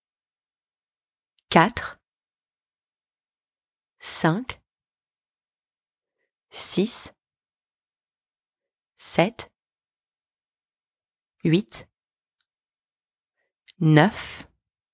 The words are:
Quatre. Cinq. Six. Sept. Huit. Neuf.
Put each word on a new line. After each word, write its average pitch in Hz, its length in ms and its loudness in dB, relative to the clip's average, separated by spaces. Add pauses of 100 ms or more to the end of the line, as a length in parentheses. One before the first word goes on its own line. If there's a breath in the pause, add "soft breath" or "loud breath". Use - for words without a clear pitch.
(1500)
Quatre. - 500 0 (2000)
Cinq. - 600 0 (2000)
Six. - 560 0 (1800)
Sept. - 540 -2 (1900)
Huit. 170 440 -2 (1900)
Neuf. 156 680 0 (460)